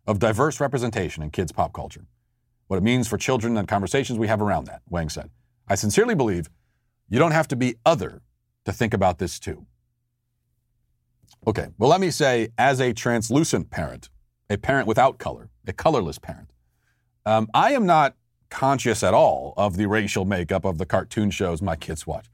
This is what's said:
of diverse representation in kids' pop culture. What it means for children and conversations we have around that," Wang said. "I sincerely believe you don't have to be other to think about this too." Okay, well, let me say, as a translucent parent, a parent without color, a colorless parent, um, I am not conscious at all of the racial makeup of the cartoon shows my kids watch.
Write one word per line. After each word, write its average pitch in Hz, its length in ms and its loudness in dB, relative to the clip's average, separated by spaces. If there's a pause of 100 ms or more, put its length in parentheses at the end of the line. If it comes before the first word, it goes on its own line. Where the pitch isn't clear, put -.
of 104 120 0
diverse 117 400 2
representation 113 640 -2
in 73 80 -6
kids' 90 220 -4
pop - 200 -2
culture. - 340 -14 (600)
What 98 120 -2
it 87 40 0
means 117 240 2
for 107 120 -4
children 117 380 -2
and 104 120 -4
conversations 107 500 -2
we 110 80 -2
have 107 140 0
around 92 240 -2
that," - 240 -16
Wang 82 220 -4
said. - 200 -12 (380)
"I 98 60 0
sincerely 196 400 2
believe 104 340 0 (600)
you 107 100 0
don't 156 140 4
have 156 160 2
to 139 80 -4
be 123 280 -2
other 143 380 2 (420)
to 98 80 -4
think 110 220 0
about 95 240 2
this 90 200 -6
too." 80 280 -12 (1800)
Okay, 101 300 -2
well, 120 140 4
let 180 100 6
me 185 100 0
say, 127 460 2
as 131 240 2
a 127 120 0
translucent 120 800 0
parent, 65 380 -10 (400)
a 104 80 -2
parent 107 320 0
without 123 300 2
color, 65 320 -12 (160)
a 101 60 -6
colorless 110 460 0
parent, - 340 -16 (760)
um, 110 260 2
I 196 200 4
am 254 120 2
not 156 320 4 (320)
conscious 131 540 0
at 95 100 4
all 87 460 2
of 98 180 0
the 104 100 0
racial 101 380 0
makeup 92 400 -2
of 92 140 -2
the 90 80 -4
cartoon 101 440 0
shows 85 300 -2
my 87 160 -4
kids 78 300 -10
watch. - 280 -10